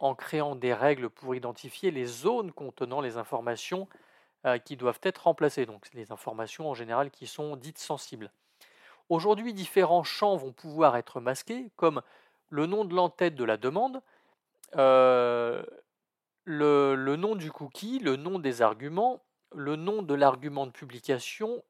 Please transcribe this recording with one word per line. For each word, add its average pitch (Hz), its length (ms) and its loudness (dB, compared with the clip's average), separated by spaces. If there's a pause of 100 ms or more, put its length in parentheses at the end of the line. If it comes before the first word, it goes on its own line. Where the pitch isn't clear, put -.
en 135 140 0
créant 147 420 -4
des 123 160 0
règles 123 380 2
pour 131 240 -8
identifier 123 560 -6
les 131 160 -4
zones 175 440 -2
contenant 131 520 -6
les 120 160 -6
informations, 120 680 -6 (600)
euh, 123 100 2
qui 131 220 -10
doivent 123 240 -2
être - 220 -2
remplacées, 147 420 2
donc 107 260 -18
les 113 180 -14
informations 113 600 -8
en 131 40 -6
général 120 360 -2
qui - 160 -20
sont 151 300 -10
dites 139 220 -16
sensibles. 120 540 -10 (760)
Aujourd'hui, 208 440 0
différents 175 500 4
champs 202 320 0
vont 135 160 -8
pouvoir 151 440 4
être 120 240 -6
masqués, 214 560 -6
comme 156 240 2 (500)
le 151 160 0
nom 208 180 0
de 175 100 -6
l'entête 175 400 2
de 127 100 -2
la 110 120 2
demande, 208 460 -2 (720)
euh, 127 880 6 (800)
le, 147 500 4
le 135 220 0
nom 208 180 0
du 156 160 -6
cookie, 202 480 -8
le 147 180 2
nom 175 220 -6
des 127 240 0
arguments, 147 600 0 (300)
le 147 240 -4
nom 202 260 -4
de 147 120 0
l'argument 139 520 4
de 123 60 -14
publication, 139 960 -6